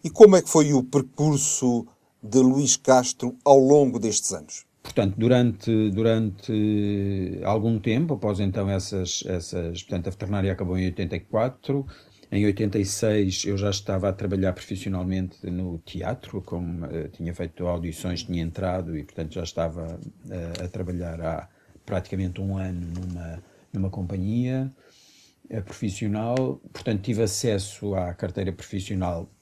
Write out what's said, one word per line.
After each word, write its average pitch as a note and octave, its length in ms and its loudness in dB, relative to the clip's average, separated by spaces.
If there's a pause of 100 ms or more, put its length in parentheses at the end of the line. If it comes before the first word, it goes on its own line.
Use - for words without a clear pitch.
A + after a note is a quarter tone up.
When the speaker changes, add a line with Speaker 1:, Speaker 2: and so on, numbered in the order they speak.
Speaker 1:
E E3 60 -2
como G#3 260 12
é E3 60 6
que - 80 -10
foi D3 220 6
o C3 120 4
percurso C3 1000 0 (360)
de A2+ 160 2
Luís C3 380 6
Castro B2+ 680 2
ao C#3 140 10
longo C3+ 400 6
destes G#2 340 -2
anos? - 360 -12 (120)
Speaker 2:
Portanto, G2 380 0
durante, A2+ 720 2
durante G2+ 1500 0
algum A2 340 2
tempo, C3+ 360 0
após G2+ 260 -2
então G2 300 0
essas, F#2 560 -4
essas, E2+ 560 -6
portanto, F2+ 240 -6
a F#2+ 40 -4
veterinária G2 400 -2
acabou F#2 280 -2
em F#2 80 0
oitenta F2 280 -4
e D#2+ 60 -6
quatro, C3 640 -2 (480)
em G2+ 140 2
oitenta G2+ 320 0
e G2+ 80 2
seis G#2 580 0
eu G2 140 -2
já G2+ 100 0
estava G2 400 -2
a F#2+ 60 0
trabalhar F#2+ 400 -2
profissionalmente F#2 960 -6
no F2+ 280 -6
teatro, F2+ 640 -8
como, E2+ 460 -8
eh, E2 260 -8
tinha E2+ 220 -8
feito F2 320 -8
audições, E2+ 560 -4
tinha F2 200 -4
entrado E2+ 540 -4
e, D2 80 -8
portanto, D#2+ 300 -10
já F2+ 80 -6
estava, E2 580 -6 (300)
eh, F2 340 -8
a F2 40 -8
trabalhar F2 520 -6
há D#2+ 280 -6 (360)
praticamente F#2 560 -4
um G2 160 -2
ano F2+ 300 -4 (120)
numa, F2 440 -8 (280)
numa F#2+ 200 -2
companhia, A2+ 840 -2 (760)
eh, A2 100 -4
profissional. A2+ 1000 -2 (100)
Portanto, G#2 300 -4
tive A2+ 200 0
acesso G2+ 720 -2
à F2+ 200 -4
carteira F#2 380 -4
profissional F2+ 800 -6 (120)